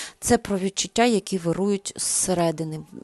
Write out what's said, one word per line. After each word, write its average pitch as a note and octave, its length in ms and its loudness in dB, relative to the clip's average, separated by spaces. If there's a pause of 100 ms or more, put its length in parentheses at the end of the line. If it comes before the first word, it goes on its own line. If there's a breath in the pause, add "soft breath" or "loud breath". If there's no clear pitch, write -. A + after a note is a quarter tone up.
(200 loud breath)
Це - 180 4
про G3+ 200 -2
відчуття, G3 480 0
які G#3+ 320 2
вирують F3+ 580 -2
зсередини. E3 840 0 (240)